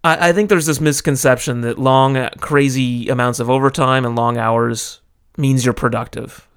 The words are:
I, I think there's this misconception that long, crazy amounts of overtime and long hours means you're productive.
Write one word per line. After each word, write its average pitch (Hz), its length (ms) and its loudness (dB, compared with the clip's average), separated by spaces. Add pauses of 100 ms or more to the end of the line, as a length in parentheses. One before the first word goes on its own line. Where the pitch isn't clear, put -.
I, 170 260 2
I 175 40 2
think 208 160 0
there's 170 160 2
this 147 160 -2
misconception 135 800 0
that 117 180 -4
long, 131 480 2 (120)
crazy 131 720 0
amounts 123 300 -2
of 120 100 -4
overtime 131 560 2
and 117 100 -4
long 117 220 0
hours 117 640 -2 (360)
means 135 260 2
you're 123 100 0
productive. 117 840 -6